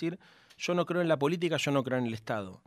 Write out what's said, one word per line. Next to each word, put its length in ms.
decir, 120
"Yo 160
no 120
creo 160
en 60
la 120
política, 380
yo 140
no 120
creo 160
en 80
el 60
Estado". 540